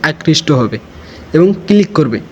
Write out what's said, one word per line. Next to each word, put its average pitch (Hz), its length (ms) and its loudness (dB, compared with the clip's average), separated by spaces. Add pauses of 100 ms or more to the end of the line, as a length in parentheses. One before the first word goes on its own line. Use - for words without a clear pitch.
(100)
আকৃষ্ট 156 380 -2 (120)
হবে 110 180 -4 (580)
এবং 175 120 4 (180)
ক্লিক 208 320 2
করবে 113 200 0 (140)